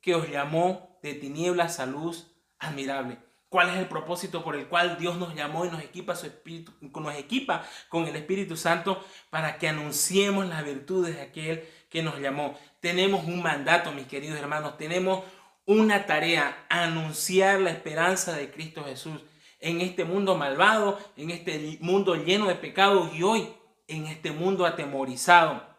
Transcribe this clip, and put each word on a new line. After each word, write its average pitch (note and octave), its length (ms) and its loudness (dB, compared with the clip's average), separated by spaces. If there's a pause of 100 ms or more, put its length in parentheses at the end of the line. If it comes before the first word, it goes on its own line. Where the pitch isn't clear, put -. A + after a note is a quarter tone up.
que F3+ 140 2
os D#3 140 0
llamó D#3+ 720 0
de D3 120 -8
tinieblas E3 640 -2
a C3 60 -4
luz D#3 420 -8 (320)
admirable". C3+ 600 -6 (280)
¿Cuál F3+ 220 4
es F3+ 80 -2
el F#3 100 -2
propósito E3+ 560 -6
por D3+ 120 -4
el C#3 120 -8
cual E3+ 320 2
Dios F3 180 -2
nos E3+ 160 -6
llamó D#3 320 -4
y F3+ 40 -4
nos E3 120 -8
equipa F3 320 -8
su E3+ 140 -8
espíritu, E3 440 -16 (100)
nos D3+ 340 -10
equipa D#3+ 500 -4 (220)
con E3 180 -2
el D3 100 -6
Espíritu E3 400 -4
Santo? F3 480 0 (280)
Para D#3 260 -4
que E3 100 -2
anunciemos F#3 800 2
las D#3+ 180 -4
virtudes D#3+ 520 -2
de C#3+ 80 -12
aquel D#3+ 440 -6 (220)
que E3 140 -2
nos D3+ 160 -4
llamó. C#3 400 -4 (200)
Tenemos F3+ 460 2
un F3 160 -4
mandato, D#3+ 500 2
mis C#3 140 -10
queridos D3+ 320 -8
hermanos, D3 400 -6
tenemos F#3 460 -2 (420)
una G#3 400 6
tarea, D#3 640 0
anunciar E3+ 920 2
la F#3 120 2
esperanza E3 680 0
de C#3 140 -8
Cristo D#3+ 320 -12
Jesús C#3+ 360 -10 (400)
en E3+ 220 -2
este F3+ 240 -2
mundo F#3+ 300 2
malvado, G3 640 4 (180)
en D#3 140 -6
este D#3 500 -6
mundo F3+ 340 4
lleno F#3 340 2
de F3 60 2
pecados F#3+ 600 4
y D#3+ 80 -2
hoy G3+ 260 2 (380)
en D#3 180 -6
este D#3 260 -8
mundo F3+ 360 2
atemorizado. C#3 960 4 (140)